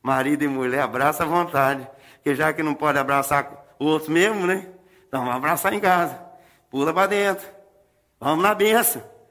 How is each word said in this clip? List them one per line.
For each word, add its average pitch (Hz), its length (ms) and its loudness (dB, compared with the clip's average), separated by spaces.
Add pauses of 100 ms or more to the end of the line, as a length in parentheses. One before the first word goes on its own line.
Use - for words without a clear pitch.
Marido 135 400 0
e 143 60 0
mulher, 131 320 0
abraça 135 420 0
à 160 40 0
vontade. 143 600 0 (280)
Porque 143 200 -2
já 156 180 0
que 156 100 -4
não 151 120 -2
pode 147 240 0
abraçar 139 800 -2
o 139 60 -4
outro 156 260 0
mesmo, 190 360 2
né? 190 200 -2 (400)
Então 135 140 -6
vamos 123 160 -2
abraçar 165 380 0
em 208 60 -2
casa. 185 380 2 (520)
Pula 143 240 0
pra 190 120 4
dentro. 202 400 -2 (720)
Vamos 156 240 0
na 208 120 4
benção. 214 480 2 (280)